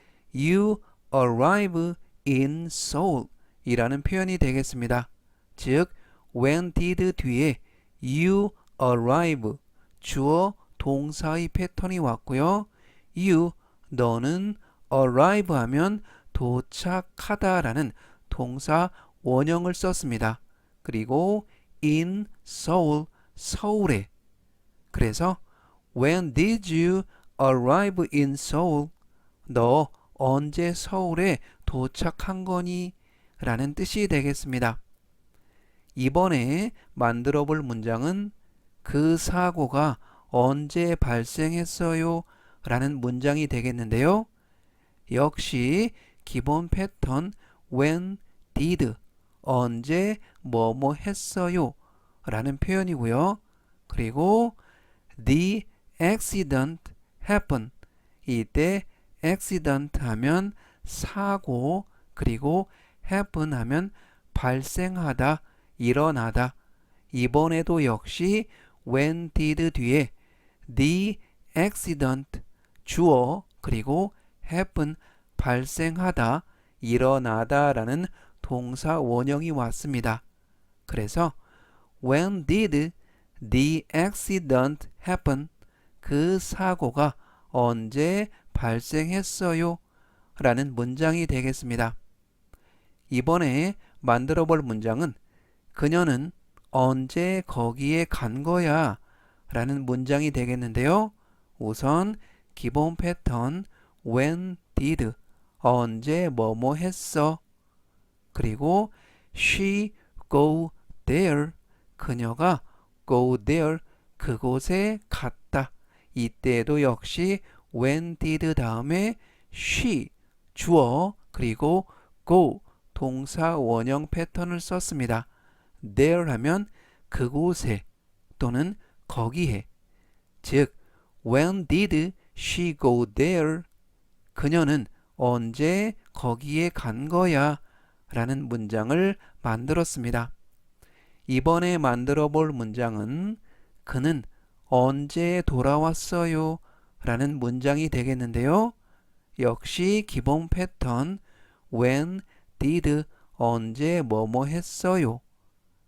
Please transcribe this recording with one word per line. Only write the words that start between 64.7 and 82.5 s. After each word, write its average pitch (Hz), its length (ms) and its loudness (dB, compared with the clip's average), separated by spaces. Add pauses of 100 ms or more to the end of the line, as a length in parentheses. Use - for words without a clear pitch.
일어나다. 123 800 2 (560)
이번에도 156 720 2
역시 175 640 0 (400)
when 151 480 0
did 156 360 2
뒤에 131 400 2 (640)
the 180 460 2 (360)
accident, 143 840 -2 (420)
주어, 156 600 2 (160)
그리고 135 540 -2 (380)
happen, 165 440 -2 (420)
발생하다, 156 1080 0 (360)
일어나다라는 127 1300 2 (360)
동사 131 580 -4
원형이 139 520 0
왔습니다. 120 720 -2 (640)
그래서 147 460 -2 (680)
when 160 440 0
did 165 440 2 (560)